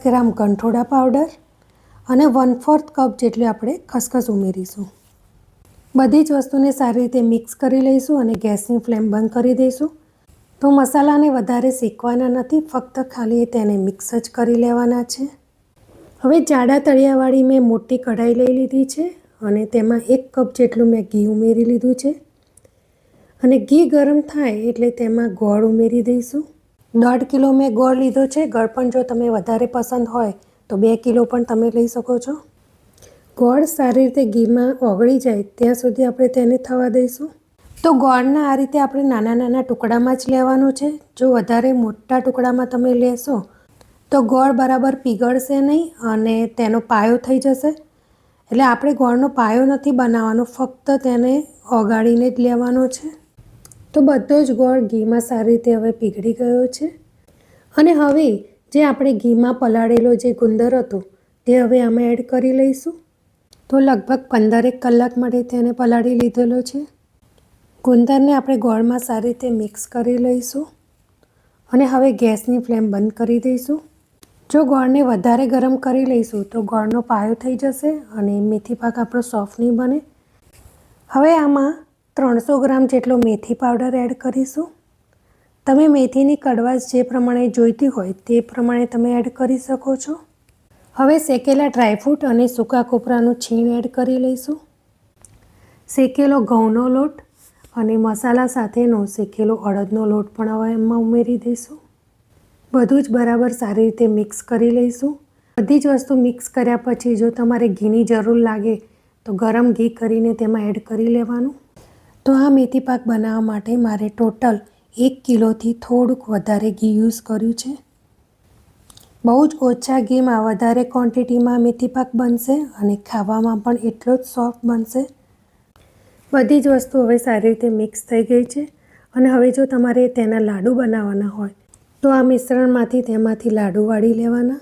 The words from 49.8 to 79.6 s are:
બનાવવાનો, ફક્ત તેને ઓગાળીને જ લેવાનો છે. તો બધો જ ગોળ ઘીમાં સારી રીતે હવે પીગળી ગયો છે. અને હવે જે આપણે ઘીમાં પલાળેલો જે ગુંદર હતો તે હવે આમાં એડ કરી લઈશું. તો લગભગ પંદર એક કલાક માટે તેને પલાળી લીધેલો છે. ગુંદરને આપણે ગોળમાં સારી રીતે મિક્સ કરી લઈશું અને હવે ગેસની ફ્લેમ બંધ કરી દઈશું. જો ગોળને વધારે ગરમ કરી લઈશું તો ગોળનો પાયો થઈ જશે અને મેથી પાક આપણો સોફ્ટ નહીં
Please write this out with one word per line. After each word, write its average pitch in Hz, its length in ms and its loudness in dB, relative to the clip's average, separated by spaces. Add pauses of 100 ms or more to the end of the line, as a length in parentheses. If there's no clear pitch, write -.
બનાવવાનો, 233 520 0
ફક્ત 262 600 -4
તેને 254 280 2 (380)
ઓગાળીને 226 580 2
જ 254 100 -4
લેવાનો 247 480 0
છે. 254 200 -10 (840)
તો 302 80 4
બધો 285 420 2
જ 262 80 0
ગોળ 254 300 2
ઘીમાં 226 480 -2
સારી 226 200 0
રીતે 233 260 2
હવે 220 160 -2
પીગળી 220 420 -4
ગયો 247 340 0
છે. 294 200 -6 (880)
અને 311 180 6
હવે 294 360 2 (440)
જે 294 100 4
આપણે 277 300 2
ઘીમાં 240 460 0
પલાળેલો 233 560 2
જે 240 180 -2
ગુંદર 233 420 0
હતો 240 240 -4 (480)
તે 247 100 4
હવે 247 240 2
આમાં 233 300 0
એડ 240 160 -4
કરી 262 240 0
લઈશું. 269 440 0 (720)
તો 277 100 2
લગભગ 262 420 2 (100)
પંદર 226 340 2
એક 254 160 0
કલાક 240 360 2
માટે 247 260 -2
તેને 240 280 -2
પલાળી 240 480 0
લીધેલો 240 420 0
છે. 262 180 -10 (1040)
ગુંદરને 262 500 4
આપણે 269 240 0
ગોળમાં 233 420 0
સારી 233 280 -4
રીતે 247 220 -4
મિક્સ 214 380 -6
કરી 247 300 -2
લઈશું 247 480 -2 (1080)
અને 262 140 4
હવે 262 260 2
ગેસની 220 480 0
ફ્લેમ 226 320 -2
બંધ 208 220 -2
કરી 233 260 -2
દઈશું. 254 400 -4 (720)
જો 208 160 2
ગોળને 262 360 2
વધારે 240 460 2
ગરમ 262 300 0
કરી 262 280 0
લઈશું 226 380 -2
તો 226 180 -6
ગોળનો 220 400 -2
પાયો 226 320 -2
થઈ 247 220 -4
જશે 277 340 -4 (280)
અને 202 240 -2
મેથી 214 340 -4
પાક 233 240 -6
આપણો 233 220 -4
સોફ્ટ 214 380 -6
નહીં 240 160 0